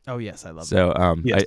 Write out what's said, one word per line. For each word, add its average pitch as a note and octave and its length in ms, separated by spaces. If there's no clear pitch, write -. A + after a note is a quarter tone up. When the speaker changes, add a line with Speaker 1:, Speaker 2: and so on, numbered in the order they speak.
Speaker 1:
Oh, B2 120
yes, G2+ 260
I F2 60
love D#2+ 160
Speaker 2:
So, F#2 220
Speaker 1:
that. - 120
Speaker 2:
um, E2 240
Speaker 3:
Yes. G2 220